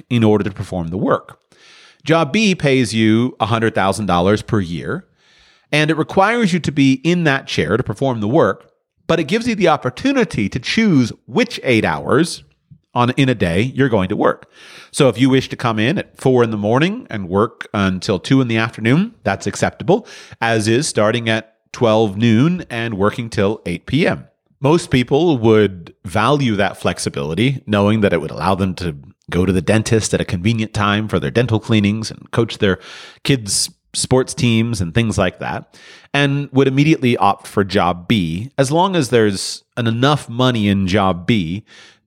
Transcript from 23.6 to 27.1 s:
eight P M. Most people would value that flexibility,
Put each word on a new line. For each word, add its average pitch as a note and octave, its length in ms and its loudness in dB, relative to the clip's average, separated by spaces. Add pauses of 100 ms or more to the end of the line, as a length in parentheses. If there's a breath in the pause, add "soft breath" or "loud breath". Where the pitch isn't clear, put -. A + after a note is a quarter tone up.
eight F2 200 -6
P D#3 220 0
M. - 180 -4 (360)
Most D#3+ 280 0
people C#3 480 2
would G#2+ 560 2 (120)
value A2+ 500 0
that F#2+ 220 -2
flexibility, F2 920 -2